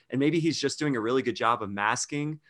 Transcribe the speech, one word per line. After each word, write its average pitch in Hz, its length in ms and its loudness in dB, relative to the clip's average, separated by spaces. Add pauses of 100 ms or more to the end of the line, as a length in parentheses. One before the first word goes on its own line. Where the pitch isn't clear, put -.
(120)
and 127 80 0
maybe 151 200 4
he's 156 220 0
just 139 160 -2
doing 147 180 -2
a 113 60 0
really 123 220 2
good 113 120 -2
job 117 280 2
of 98 80 -8
masking 143 680 -2 (100)